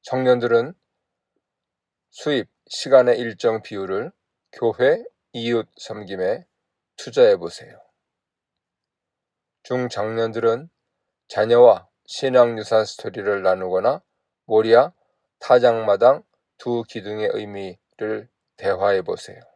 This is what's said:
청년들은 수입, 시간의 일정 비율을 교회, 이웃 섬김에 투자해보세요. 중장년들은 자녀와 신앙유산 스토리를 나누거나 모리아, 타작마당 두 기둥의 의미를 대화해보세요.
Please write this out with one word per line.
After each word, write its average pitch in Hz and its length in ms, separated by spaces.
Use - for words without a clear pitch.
청년들은 123 720
수입, 135 380
시간의 123 500
일정 113 440
비율을 98 500
교회, 131 500
이웃 117 440
섬김에 98 720
투자해보세요. 104 840
중장년들은 113 1040
자녀와 117 600
신앙유산 117 800
스토리를 101 580
나누거나 92 600
모리아, 113 480
타작마당 117 840
두 120 240
기둥의 107 500
의미를 104 960
대화해보세요. 95 840